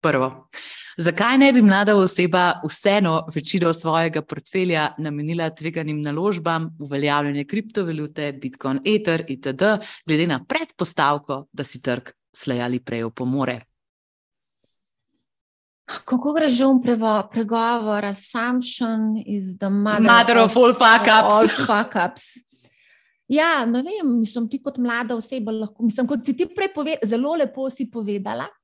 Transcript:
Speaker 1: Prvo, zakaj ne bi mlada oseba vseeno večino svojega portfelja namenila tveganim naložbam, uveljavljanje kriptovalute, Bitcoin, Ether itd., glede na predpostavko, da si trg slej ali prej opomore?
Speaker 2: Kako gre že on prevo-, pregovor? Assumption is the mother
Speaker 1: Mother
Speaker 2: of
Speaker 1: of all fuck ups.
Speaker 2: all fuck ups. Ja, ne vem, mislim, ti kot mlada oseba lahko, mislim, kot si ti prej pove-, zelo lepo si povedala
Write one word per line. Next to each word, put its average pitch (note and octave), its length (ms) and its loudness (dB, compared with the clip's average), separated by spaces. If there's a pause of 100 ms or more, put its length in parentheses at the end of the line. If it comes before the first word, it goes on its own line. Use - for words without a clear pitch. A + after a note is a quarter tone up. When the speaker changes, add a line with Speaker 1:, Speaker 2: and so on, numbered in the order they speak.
Speaker 1:
Prvo, C3+ 480 -2 (480)
zakaj F#3 420 0
ne C#4 140 8
bi A#3+ 100 6
mlada G3+ 340 6
oseba F3+ 720 2
vseeno E3+ 680 0
večino E3 380 0
svojega D#3+ 500 -2
portfelja D#3+ 760 -2
namenila D#3 520 -6
tveganim D#3 520 -6
naložbam, E3 680 -4 (100)
uveljavljanje C#3+ 640 -2
kriptovalute, D#3 880 -6
Bitcoin, C3+ 520 -6
Ether F#3+ 440 0
itd., C3+ 340 -4 (440)
glede D#3+ 200 2
na C#3+ 180 -2
predpostavko, D3 1080 -2
da C#3 120 -8
si C3 180 -14
trg B2 280 -4 (220)
slej B2 300 -4
ali B2 180 -2
prej A#2 220 -6
opomore? B2+ 580 -4 (2250)
Speaker 2:
Kako B3+ 460 -4
gre D#4 180 2
že B3 160 2
on C4+ 160 6
prevo-, A3 480 0
pregovor? A3+ 760 -2
Assumption A3+ 1120 -4 (100)
is F#3+ 320 -6
the G3 120 -2
mother G#3 320 2
Speaker 1:
Mother A#3 360 6
Speaker 2:
of A3+ 120 6
Speaker 1:
of A3+ 60 0
all B3 180 6
fuck A3+ 320 6
ups. A3 280 6
Speaker 2:
all A3 140 6
fuck A#3 460 0
ups. F3+ 280 -2 (1040)
Ja, D4+ 380 2
ne A#3+ 160 0
vem, D#4+ 360 -2
mislim, A3+ 320 -2
ti C#4 120 -8
kot C#4 160 -8
mlada A#3+ 380 -2
oseba A3+ 360 -6
lahko, A3 300 -6
mislim, A#3+ 240 0
kot B3 200 -4
si C#4 100 0
ti F4+ 100 -2
prej G4 280 -4
pove-, D4+ 320 -4
zelo B3 320 -2
lepo C4+ 320 -4
si B3+ 200 -8
povedala G#3+ 560 -6 (180)